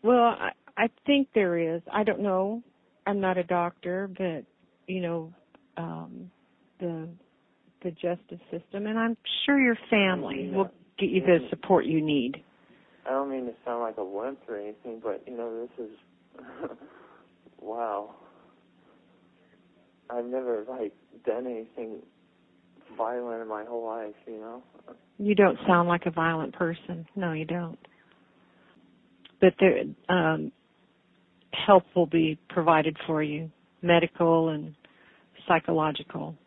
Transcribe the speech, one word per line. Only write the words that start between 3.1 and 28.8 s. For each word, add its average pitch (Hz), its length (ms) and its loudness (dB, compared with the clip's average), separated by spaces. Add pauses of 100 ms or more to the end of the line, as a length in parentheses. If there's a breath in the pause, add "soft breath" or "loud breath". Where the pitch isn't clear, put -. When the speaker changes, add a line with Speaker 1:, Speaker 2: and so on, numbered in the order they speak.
Speaker 1:
not 185 180 0
a 180 60 -2
doctor, 180 640 -4
but, 180 360 -6 (440)
you 185 120 -4
know, 170 320 -6 (440)
um, 165 540 -10 (500)
the, 165 280 -6 (760)
the 180 100 -6
justice 175 480 -8 (100)
system, 202 360 -8
and 220 120 -2
I'm 226 180 0 (280)
sure 285 160 4
your 240 160 4 (140)
family 190 600 2
Speaker 2:
Yeah. 185 60 -2
Speaker 1:
will 190 140 2 (280)
get 196 120 0
you 185 100 4
the 180 60 0 (120)
Speaker 2:
Mm-hmm. - 120 -4
Speaker 1:
support - 360 2
you 160 140 2
need. 143 420 0 (640 soft breath)
Speaker 2:
I 131 40 -6
don't 139 200 -2
mean 131 160 -6
to 113 80 -10 (100)
sound 120 180 -4
like 110 160 -6
a 101 60 -6
wimp 113 440 -8
or 113 80 -8
anything, 107 440 -12
but, 110 280 -8
you 123 80 -12
know, 117 300 -8
this 120 200 -14
is, - 840 -18
<laughs> - 920 -20
wow. 107 540 -6 (2000 soft breath)
I've 120 160 -6
never, 123 420 -4
like, 120 240 -8 (320)
done 120 220 -4
anything 113 540 -10 (960)
violent 117 460 -4
in 110 60 -12
my 107 160 -6
whole 117 220 -8
life, 110 280 -8 (120)
you 113 120 -12
know? 113 240 -14 (560)
Speaker 1:
You 208 160 2
don't 185 320 6
sound 175 220 6
like 175 180 0
a 170 40 2
violent 160 440 0
person. 170 520 -6 (100)
No, 175 160 -2
you 156 120 -4
don't. 165 340 -6 (1600 soft breath)